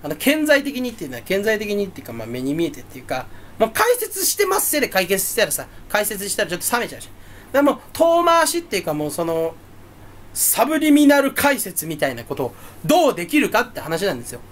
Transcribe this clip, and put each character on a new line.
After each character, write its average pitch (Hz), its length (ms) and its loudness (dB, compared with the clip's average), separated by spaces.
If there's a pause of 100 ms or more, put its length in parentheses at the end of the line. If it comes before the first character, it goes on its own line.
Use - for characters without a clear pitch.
あ 147 40 -8
の、 151 60 -4
顕 302 320 2
在 285 160 4
的 277 180 -6
に 247 100 -4
っ 226 40 -12
て - 100 -10
い - 40 -8
う - 20 -10
の 123 60 -12
は、 117 60 -12
顕 196 200 0
在 220 160 2
的 208 160 -4
に 202 120 -2
っ - 40 -10
て - 100 -16
い - 40 -16
う - 20 -14
か、 123 60 -10
ま 117 120 -8
あ - 40 -12
目 123 140 -6
に 139 120 0
見 165 120 0
え - 40 -2
て - 120 -14
っ - 20 -16
て - 160 -16
い - 20 -18
う - 40 -18
か、 127 200 -4 (320)
も 220 80 2
う 220 60 -4
解 480 240 2
説 427 280 -6
し - 120 0
て 403 100 0
ま 381 140 0
す - 100 -2
せ 302 100 0
で 247 80 0
解 185 200 0
決 196 180 0
し - 80 -6
た 208 120 2
ら 151 40 -4
さ、 - 160 -6 (220)
解 208 180 0
説 202 220 -6
し - 80 -4
た 214 80 2
ら 160 60 -8
ち 175 40 -4
ょ 175 40 -6
っ - 20 -8
と - 160 -2
冷 240 80 0
め - 40 -8
ち - 60 -12
ゃ 117 40 -14
う - 20 -14
じ - 80 -16
ゃ - 20 -18
ん。 - 40 -18 (380)
だ 269 80 4
か 285 60 6
ら 277 60 6
も - 0 -
う - 80 -4 (120)
遠 339 320 4
回 330 220 6
し 339 120 -2
っ 339 40 -6
て - 160 -4
い - 40 -2
う - 20 -10
か、 160 100 -2
も 151 140 -2
う - 20 -6
そ 165 140 -4
の、 165 300 -2 (800)
サ - 320 2
ブ 311 140 0
リ 302 140 4
ミ 294 160 8
ナ 285 120 8
ル 269 120 2
解 277 260 2
説 - 280 -6
み 160 120 -6
た 143 100 0
い 131 60 -4
な 117 80 -12
こ 139 140 -8
と 139 100 -2
を - 80 -6 (320)
ど 320 240 4
う - 40 0
で 170 120 -6
き 294 140 2
る 214 100 0
か 220 120 2
っ 233 100 -6
て - 80 -10
話 165 260 -4
な 180 60 0
ん 123 80 -6
で 117 40 -12
す - 80 -14
よ。 120 80 -12 (120)